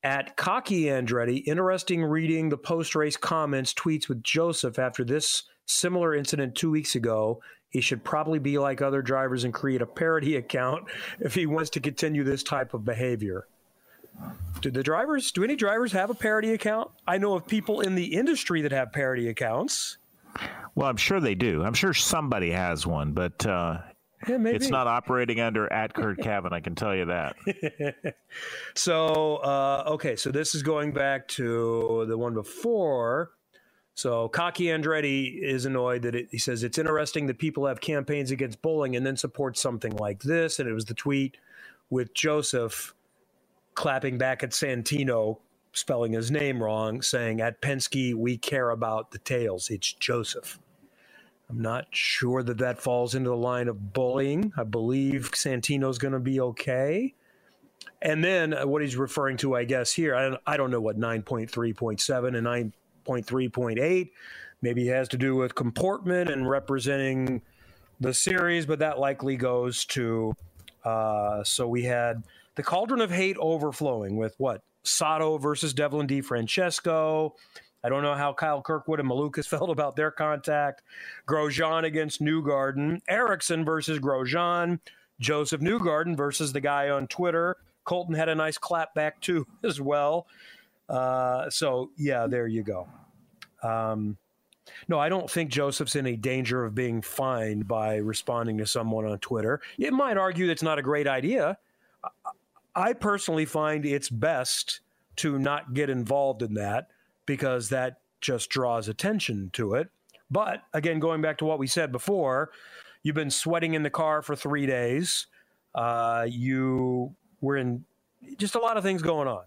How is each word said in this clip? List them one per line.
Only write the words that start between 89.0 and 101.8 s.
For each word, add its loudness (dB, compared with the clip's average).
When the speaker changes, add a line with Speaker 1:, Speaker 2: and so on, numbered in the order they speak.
Speaker 1:
too, 0
<laughs> -14
as -2
well. 0
Uh, 0
so, 0
yeah, 0
there 0
you -2
go. -6
Um, -2
no, 2
I 2
don't -2
think -2
Joseph's 0
in 0
any -2
danger 0
of -4
being 0
fined -2
by 0
responding -2
to -2
someone -2
on -4
Twitter. -2
It 0
might 2
argue 2
that's 0
not 2
a -4
great 2
idea. 2